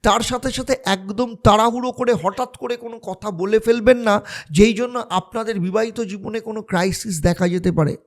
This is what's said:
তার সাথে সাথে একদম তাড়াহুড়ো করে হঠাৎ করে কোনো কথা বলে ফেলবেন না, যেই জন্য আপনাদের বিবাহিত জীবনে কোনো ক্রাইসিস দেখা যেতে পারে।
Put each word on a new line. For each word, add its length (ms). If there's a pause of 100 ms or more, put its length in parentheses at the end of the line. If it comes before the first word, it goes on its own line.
তার 180
সাথে 280
সাথে 240 (120)
একদম 420 (140)
তাড়াহুড়ো 500
করে 220
হঠাৎ 420
করে 200
কোনো 240
কথা 320
বলে 280
ফেলবেন 380 (100)
না, 60 (360)
যেই 240
জন্য 220 (140)
আপনাদের 500
বিবাহিত 440
জীবনে 360
কোনো 220
ক্রাইসিস 580
দেখা 280
যেতে 240
পারে। 200 (140)